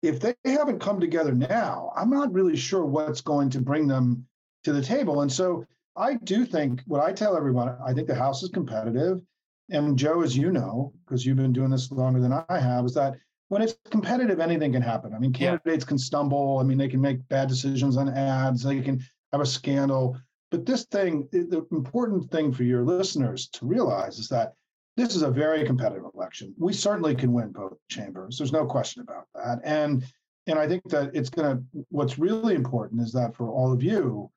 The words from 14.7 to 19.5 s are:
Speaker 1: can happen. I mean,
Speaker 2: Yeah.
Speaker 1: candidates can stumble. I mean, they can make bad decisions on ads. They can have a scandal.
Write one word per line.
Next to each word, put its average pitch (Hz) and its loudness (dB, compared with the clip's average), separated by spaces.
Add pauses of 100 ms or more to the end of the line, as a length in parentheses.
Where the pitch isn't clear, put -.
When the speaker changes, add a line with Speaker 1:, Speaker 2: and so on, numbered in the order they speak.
Speaker 1:
can 127 2
happen. 113 -4
I 110 -10
mean, 127 2
Speaker 2:
Yeah. 135 2
Speaker 1:
candidates 160 0
can 139 0
stumble. 139 0
I - 2
mean, 131 4
they 139 2
can 131 2
make 135 0
bad 135 0
decisions 131 0
on 139 2
ads. 131 0
They 135 0
can 131 0 (320)
have 143 0
a 143 2
scandal. 135 0 (340)